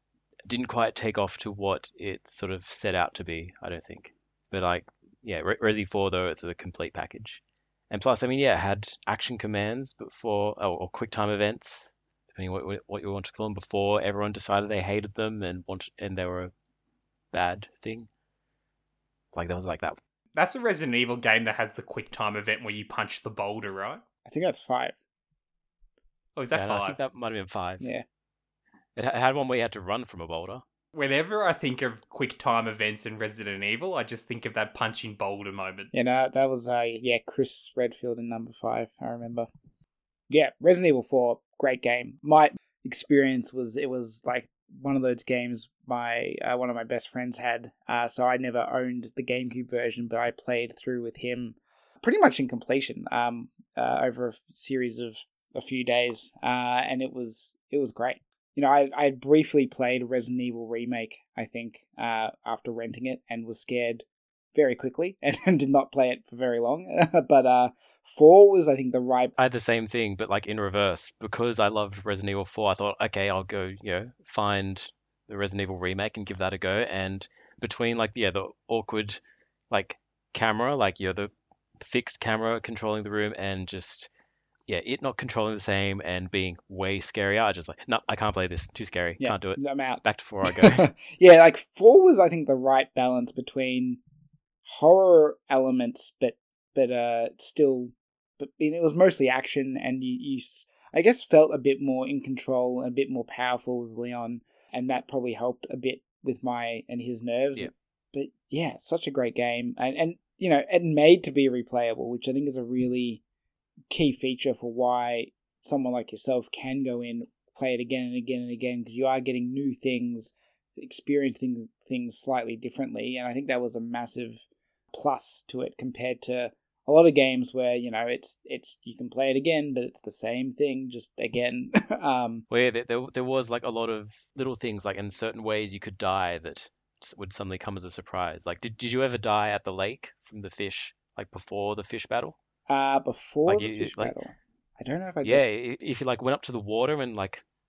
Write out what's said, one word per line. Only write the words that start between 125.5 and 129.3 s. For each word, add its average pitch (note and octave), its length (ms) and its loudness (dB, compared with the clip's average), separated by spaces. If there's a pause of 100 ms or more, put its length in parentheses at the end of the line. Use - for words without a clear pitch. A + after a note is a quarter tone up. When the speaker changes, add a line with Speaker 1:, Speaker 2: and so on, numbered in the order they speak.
Speaker 3:
it - 160 -6
compared B2 460 -6
to B2 300 -4 (340)
a C#3 60 2
lot E3 140 12
of D3+ 80 8
games C3 380 4
where, B2 220 0
you B2 160 -4
know, A2+ 160 -2
it's, - 380 -6
it's, C3+ 400 -10
you A#2 120 -16
can B2 140 -12
play C3+ 200 0